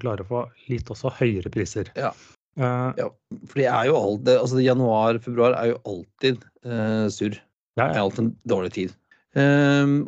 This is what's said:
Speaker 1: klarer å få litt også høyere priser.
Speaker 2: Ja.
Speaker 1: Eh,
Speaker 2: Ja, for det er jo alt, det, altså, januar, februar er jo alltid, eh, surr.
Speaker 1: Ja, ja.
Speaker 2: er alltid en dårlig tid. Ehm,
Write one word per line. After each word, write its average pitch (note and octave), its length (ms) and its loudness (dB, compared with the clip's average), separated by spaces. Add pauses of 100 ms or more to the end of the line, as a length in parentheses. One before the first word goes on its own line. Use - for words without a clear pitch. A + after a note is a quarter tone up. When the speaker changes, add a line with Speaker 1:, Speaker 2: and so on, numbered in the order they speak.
Speaker 1:
klarer G2+ 180 -6
å - 20 -16
få A#2+ 140 -4 (280)
litt B2 200 -6
også B2+ 220 -6
høyere G#2+ 400 -2
priser. G2+ 440 -6
Speaker 2:
Ja. B2+ 160 -4 (460)
Speaker 1:
Eh, B2+ 400 -2
Speaker 2:
Ja, A#2+ 100 -4 (380)
for - 100 -20
det C3+ 120 2
er A#2 200 0
jo D#3 80 4
alt, G#2 300 0
det, B2+ 140 6
altså, B2+ 200 0
januar, A#2 600 2
februar A#2+ 340 2
er A#2 200 0
jo - 100 -8
alltid, G#2 580 -4 (220)
eh, A2 420 -2
surr. G#2 300 -4 (420)
Speaker 1:
Ja, B2 80 2
ja. D#3 60 -2
Speaker 2:
er G#2+ 100 0
alltid G2+ 220 -2
en A#2 100 -4 (140)
dårlig F#2 260 -2
tid. F#2 220 -6 (420)
Ehm, C#3+ 680 4